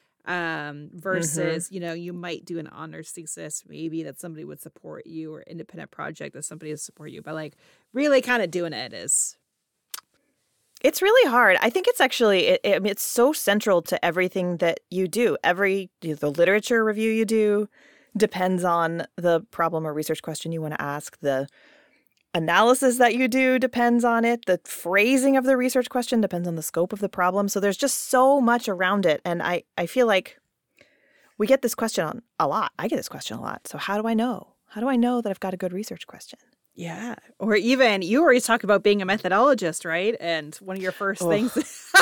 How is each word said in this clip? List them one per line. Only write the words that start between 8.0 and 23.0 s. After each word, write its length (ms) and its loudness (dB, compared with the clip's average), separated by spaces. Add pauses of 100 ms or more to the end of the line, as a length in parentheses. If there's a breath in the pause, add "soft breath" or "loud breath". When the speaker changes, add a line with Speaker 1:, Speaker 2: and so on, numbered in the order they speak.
Speaker 1:
kinda 260 0
doing 240 -4
it 220 -8
is 420 -4 (1500)
Speaker 2:
It's 200 2
really 280 6
hard. 320 6
I 100 2
think 160 -2
it's 140 2
actually, 460 2
it, 160 4
it, 120 2
I 40 2
mean, 120 -2
it's 120 -8
so 300 2
central 500 2
to 220 -4
everything 520 -2
that 220 0 (120)
you 160 -2
do. 360 0
Every, 460 0 (120)
the 280 -4
literature 560 2
review 260 0
you 140 0
do 420 0 (480 soft breath)
depends 480 0
on 520 0
the 260 2 (100)
problem 360 -2
or 60 -6
research 280 -6
question 300 -8
you 100 -6
wanna 180 -8
ask. 400 -8
The 280 -2 (880 soft breath)
analysis 640 4
that 160 6